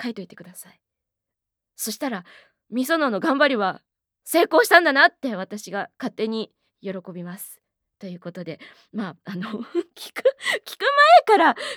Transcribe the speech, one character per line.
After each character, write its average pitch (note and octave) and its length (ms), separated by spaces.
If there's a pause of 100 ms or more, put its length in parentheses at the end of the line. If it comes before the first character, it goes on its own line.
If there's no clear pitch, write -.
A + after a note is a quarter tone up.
書 B3 80
い A#3+ 60
と G3 80
い F3 40
て - 80
く - 80
だ F3 120
さ - 160
い。 - 100 (960)
そ - 140
し - 80
た D4 100
ら、 F#3+ 160 (460)
み B3+ 160
そ E4 100
の D4 140
の G3 100
頑 D4 160
張 C#4+ 120
り C4+ 80
は F#3 260 (420)
成 E4 200
功 A4 200
し - 40
た F4+ 120
ん F4 40
だ D4 100
な D4+ 140
っ - 60
て A#3 220
私 F#3+ 340
が G3 280
勝 B3+ 160
手 A3 120
に A3 240 (300)
喜 F#3+ 120 (200)
び F3 120
ま F3 120
す。 - 240 (380)
と G3+ 80
い F3+ 80
う F3 60
こ F3 120
と F#3 100
で、 E3 160 (320)
ま G3 340
あ、 G3 80
あ F#3 40
の、 F#3 60 (340)
<laughs> - 180
聞 - 200
く、 - 100 (400)
聞 - 140
く G4+ 80 (400)
前 G#4+ 100
か - 0
ら、 E4 200 (200)